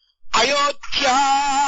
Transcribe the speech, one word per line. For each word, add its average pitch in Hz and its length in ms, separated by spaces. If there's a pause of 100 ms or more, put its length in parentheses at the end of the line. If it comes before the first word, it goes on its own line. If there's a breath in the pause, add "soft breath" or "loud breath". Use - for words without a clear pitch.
(340 soft breath)
అయోధ్య, 277 760 (600)